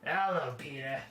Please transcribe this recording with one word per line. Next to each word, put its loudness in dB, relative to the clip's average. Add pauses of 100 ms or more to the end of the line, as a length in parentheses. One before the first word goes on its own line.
Hello, 2
Peter. -4